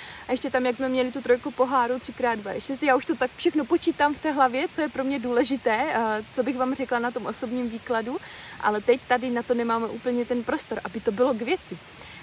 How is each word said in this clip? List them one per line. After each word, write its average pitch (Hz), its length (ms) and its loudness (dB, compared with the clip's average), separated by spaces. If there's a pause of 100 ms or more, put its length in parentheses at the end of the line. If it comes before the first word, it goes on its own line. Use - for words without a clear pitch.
(280)
A 233 40 2
ještě 262 180 -2
tam, 254 160 2
jak 240 100 2
jsme 262 120 -2
měli 254 240 2
tu 277 80 -6
trojku 240 300 2
poháru, 254 480 2
tři 240 140 -10
krát 233 220 0
dva 202 180 -6
je - 80 -4
šest, 269 220 -4
já 269 140 6
už - 80 2
to 302 120 0
tak 254 200 0
všechno 302 280 2
počítám 294 500 2
v - 80 -10
té 311 100 0
hlavě, 269 360 2
co - 120 -4
je 302 80 0
pro 254 160 -4
mě 277 140 0
důležité, 240 720 2
eh, 220 300 0 (120)
co 254 80 0
bych 247 140 0
vám 254 180 0
řekla 254 240 -2
na 240 120 0
tom 240 160 -6
osobním 240 440 -4
výkladu, 226 460 -4 (440)
ale 214 200 2
teď 240 280 4
tady 247 220 2
na 240 120 0
to 240 120 0
nemáme 226 320 0
úplně 240 380 -2
ten 247 180 -2
prostor, 262 420 -2
aby 214 160 -6
to 220 120 0
bylo 247 220 4
k 214 80 -4
věci. 233 360 -2 (440)